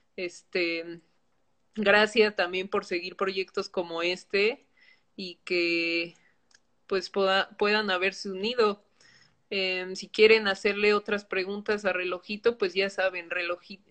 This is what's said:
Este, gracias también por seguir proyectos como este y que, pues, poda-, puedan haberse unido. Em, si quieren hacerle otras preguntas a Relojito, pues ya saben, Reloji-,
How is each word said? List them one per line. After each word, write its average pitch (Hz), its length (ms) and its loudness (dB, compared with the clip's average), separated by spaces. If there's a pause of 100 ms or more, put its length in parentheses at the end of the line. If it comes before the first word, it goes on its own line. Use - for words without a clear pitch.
(180)
Este, 170 840 -6 (760)
gracias 208 600 4
también 185 320 -2
por 196 160 -2
seguir 180 320 -8
proyectos 190 540 -4
como 170 320 -6
este 196 640 -2 (500)
y 180 300 -10
que, 170 720 -2 (720)
pues, 190 220 -2
poda-, 190 480 0
puedan 208 320 2
haberse 190 400 -2
unido. 208 540 -2 (680)
Em, 185 440 -4
si 185 140 -12
quieren 220 380 8
hacerle 208 460 2
otras 202 320 -2
preguntas 202 580 -4
a 190 80 0
Relojito, 180 680 -2
pues 175 160 -2
ya 190 160 2
saben, 185 400 -2
Reloji-, 175 580 -6